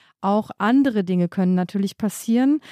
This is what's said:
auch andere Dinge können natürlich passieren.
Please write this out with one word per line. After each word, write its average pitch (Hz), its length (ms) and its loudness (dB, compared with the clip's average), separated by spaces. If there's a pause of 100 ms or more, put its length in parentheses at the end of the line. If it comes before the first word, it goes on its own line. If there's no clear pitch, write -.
(220)
auch 208 360 0
andere 226 480 2
Dinge 175 240 0
können 185 260 0
natürlich 190 420 -2
passieren. 247 600 0 (120)